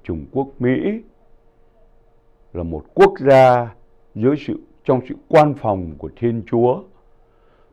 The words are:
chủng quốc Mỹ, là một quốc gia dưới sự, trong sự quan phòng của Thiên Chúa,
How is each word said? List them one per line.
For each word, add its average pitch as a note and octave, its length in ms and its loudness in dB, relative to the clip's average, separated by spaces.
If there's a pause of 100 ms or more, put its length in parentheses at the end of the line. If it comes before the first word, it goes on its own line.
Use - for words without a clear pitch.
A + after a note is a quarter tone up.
chủng D#2 300 -10
quốc C3+ 160 -6 (100)
Mỹ, G3 440 -2 (1500)
là E2+ 100 -8
một E2 200 -8 (120)
quốc C3 240 4
gia B2+ 560 4 (400)
dưới B2+ 220 0
sự, - 220 -8 (260)
trong C3 240 0
sự - 60 -12 (140)
quan D3+ 260 4
phòng F#2+ 440 -4
của D#2 180 -14
Thiên A#2 300 -4
Chúa, B2 360 0 (920)